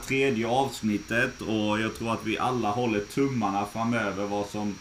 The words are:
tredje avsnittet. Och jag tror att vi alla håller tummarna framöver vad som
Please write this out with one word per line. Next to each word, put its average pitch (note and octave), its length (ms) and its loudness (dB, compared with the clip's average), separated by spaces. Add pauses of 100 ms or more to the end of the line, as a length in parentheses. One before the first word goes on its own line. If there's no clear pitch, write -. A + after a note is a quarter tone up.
tredje C3 420 2
avsnittet. A#2 960 0
Och G#2+ 400 2
jag A2 160 -2
tror A2+ 160 -2
att G#2+ 120 -4
vi G#2+ 120 0
alla A2+ 340 0
håller A2+ 280 2
tummarna G#2 760 0
framöver A2 540 0
vad G2+ 220 -2
som G#2 320 -2